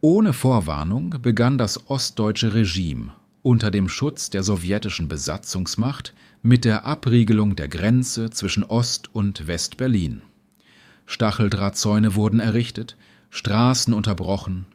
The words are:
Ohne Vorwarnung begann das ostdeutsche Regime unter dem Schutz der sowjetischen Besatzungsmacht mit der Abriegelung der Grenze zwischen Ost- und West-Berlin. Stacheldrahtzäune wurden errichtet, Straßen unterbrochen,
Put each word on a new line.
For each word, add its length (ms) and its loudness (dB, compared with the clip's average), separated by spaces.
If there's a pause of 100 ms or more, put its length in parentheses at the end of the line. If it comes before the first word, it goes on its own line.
Ohne 320 4
Vorwarnung 880 0
begann 340 2
das 320 -2
ostdeutsche 640 -2
Regime 600 -2 (300)
unter 280 4
dem 180 2
Schutz 400 -4
der 140 -4
sowjetischen 640 -2
Besatzungsmacht 1080 -6 (280)
mit 220 6
der 200 2
Abriegelung 680 2
der 140 -6
Grenze 600 0
zwischen 340 -2
Ost- 500 -2
und 320 -2
West-Berlin. 760 -2 (840)
Stacheldrahtzäune 1080 0
wurden 240 2
errichtet, 560 -2 (340)
Straßen 640 2
unterbrochen, 800 -2